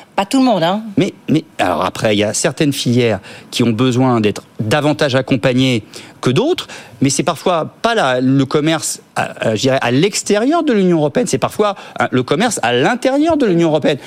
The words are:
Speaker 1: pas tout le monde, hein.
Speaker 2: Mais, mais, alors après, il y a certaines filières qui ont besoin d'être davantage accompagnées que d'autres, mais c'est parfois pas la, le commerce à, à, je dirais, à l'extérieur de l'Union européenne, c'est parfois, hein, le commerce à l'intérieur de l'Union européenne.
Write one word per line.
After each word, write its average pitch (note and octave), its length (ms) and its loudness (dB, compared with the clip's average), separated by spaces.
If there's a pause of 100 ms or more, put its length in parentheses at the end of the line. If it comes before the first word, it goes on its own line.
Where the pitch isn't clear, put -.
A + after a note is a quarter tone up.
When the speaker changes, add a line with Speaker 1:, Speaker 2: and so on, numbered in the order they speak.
(160)
Speaker 1:
pas G3 100 -2
tout C4+ 140 0
le C4 60 4
monde, G3+ 180 2
hein. F#3+ 180 0 (160)
Speaker 2:
Mais, F3+ 160 0 (160)
mais, - 140 2 (160)
alors F2+ 260 -2
après, G#2+ 300 -2
il G2+ 40 0
y G#2 40 2
a G#2 100 -2
certaines D3 400 -2
filières A#2+ 460 0 (320)
qui - 120 -4
ont A#2 80 2
besoin B2 500 2
d'être G#2 220 -2 (160)
davantage D3 560 0
accompagnées C3 680 0 (380)
que - 100 0
d'autres, B3 360 0 (340)
mais C#3 80 2
c'est C#3+ 140 -2
parfois D#3+ 460 -2 (140)
pas A#3 100 0
la, C3+ 280 2
le C3 240 2
commerce D3+ 560 -2 (140)
à, - 340 -4
à, A2 60 0
je G2+ 60 -2
dirais, C3 200 2
à A#2+ 100 0
l'extérieur G#3 720 0
de D4 100 0
l'Union F#3 240 2
européenne, D3+ 300 0
c'est - 100 -2
parfois, G3+ 380 -2 (240)
hein, B2 100 2
le B2+ 140 0
commerce F#3+ 400 0
à A#2+ 100 0
l'intérieur C4 640 2
de C#4 80 2
l'Union E3+ 220 2
européenne. D3+ 400 0